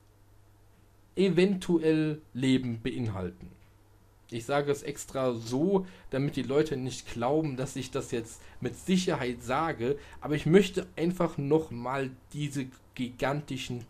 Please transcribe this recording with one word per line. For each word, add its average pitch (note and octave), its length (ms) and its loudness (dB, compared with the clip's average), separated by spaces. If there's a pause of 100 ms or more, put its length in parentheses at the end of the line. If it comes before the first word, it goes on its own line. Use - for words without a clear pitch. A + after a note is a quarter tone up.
(1160)
eventuell D#3+ 1040 4 (140)
Leben B2+ 460 2
beinhalten. A2 680 -4 (800)
Ich A#2 160 -8
sage C#3+ 240 2
es C#3 120 -2
extra C3 520 -2
so, D3 520 2 (240)
damit C#3 260 -2
die C3+ 60 0
Leute C#3 340 0
nicht B2+ 360 -8
glauben, C#3 440 0
dass B2+ 200 -6
ich B2+ 140 -6
das B2 200 -6
jetzt - 300 -6 (200)
mit B2 160 -6
Sicherheit B2+ 640 0
sage, B2+ 560 0 (220)
aber C#3+ 140 -2
ich D3 120 -2
möchte F#3 400 6 (100)
einfach E3+ 400 0
nochmal C#3 760 0 (220)
diese C#3+ 340 -4 (280)
gigantischen B2+ 960 -4